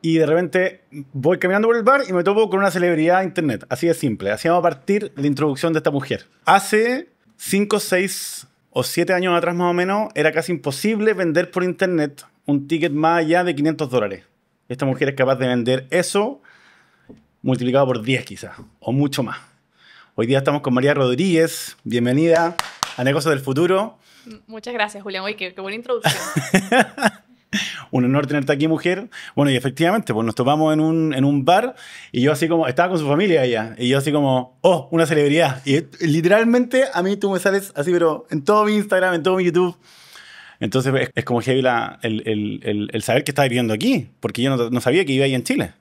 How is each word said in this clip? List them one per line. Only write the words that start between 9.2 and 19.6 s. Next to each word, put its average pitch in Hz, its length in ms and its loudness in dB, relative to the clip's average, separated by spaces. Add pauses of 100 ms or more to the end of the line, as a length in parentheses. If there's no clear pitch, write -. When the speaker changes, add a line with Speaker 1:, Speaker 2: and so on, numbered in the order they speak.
Speaker 1:
atrás 170 180 0
más 175 160 0
o 175 40 0
menos, 196 400 -2
era 151 180 2
casi 160 200 -2
imposible 208 600 -2
vender 180 360 0
por 180 120 -2
internet 175 600 -2 (220)
un 143 200 -2
ticket 160 260 -2
más 165 280 2
allá 170 240 2
de 175 100 -2
quinientos 151 360 -2
dólares. 104 340 -2 (440)
Esta 127 180 -4
mujer 135 240 0
es 135 40 -8
capaz 131 220 2
de 127 100 -2
vender 123 440 0
eso 202 500 -2 (1000)
multiplicado 127 440 2
por 120 160 -2
diez 120 220 0
quizás, - 320 -16 (240)
o - 120 -4
mucho 139 300 0
más. 104 160 -8 (760)